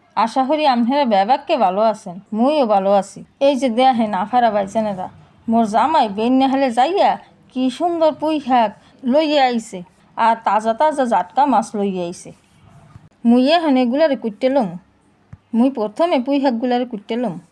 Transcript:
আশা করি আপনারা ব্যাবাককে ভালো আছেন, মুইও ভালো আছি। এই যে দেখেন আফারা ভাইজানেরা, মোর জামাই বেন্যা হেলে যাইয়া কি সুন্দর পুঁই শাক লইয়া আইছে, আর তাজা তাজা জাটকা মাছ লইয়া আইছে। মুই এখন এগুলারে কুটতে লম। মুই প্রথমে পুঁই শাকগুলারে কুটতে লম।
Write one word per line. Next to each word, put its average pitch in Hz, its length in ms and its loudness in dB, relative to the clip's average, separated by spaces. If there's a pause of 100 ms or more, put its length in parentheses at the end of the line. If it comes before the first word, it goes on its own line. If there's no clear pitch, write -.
(160)
আশা 226 280 0
করি 302 220 0
আপনারা 254 380 2
ব্যাবাককে 233 520 0
ভালো 196 260 0
আছেন, 208 340 -4 (160)
মুইও 262 340 0
ভালো 196 260 2
আছি। 196 280 0 (200)
এই 277 180 2
যে 254 160 0
দেখেন 240 400 2
আফারা 226 360 0
ভাইজানেরা, 202 560 -4 (420)
মোর 226 180 2
জামাই 226 480 2
বেন্যা 254 340 2
হেলে 269 220 0
যাইয়া 277 400 2 (380)
কি 254 220 -6
সুন্দর 330 480 0
পুঁই 311 220 -2
শাক 233 300 0 (320)
লইয়া 285 420 2
আইছে, 233 340 -4 (380)
আর 226 180 2 (100)
তাজা 220 300 0
তাজা 294 300 0
জাটকা 226 420 0
মাছ 226 280 0
লইয়া 196 300 -4
আইছে। 170 260 -12 (920)
মুই 240 260 4
এখন 320 260 2
এগুলারে 262 400 0
কুটতে 233 320 -4
লম। 254 200 0 (840)
মুই 233 180 2
প্রথমে 269 520 -2
পুঁই 277 180 -2
শাকগুলারে 247 460 -2
কুটতে 226 300 -10
লম। 233 180 -4 (180)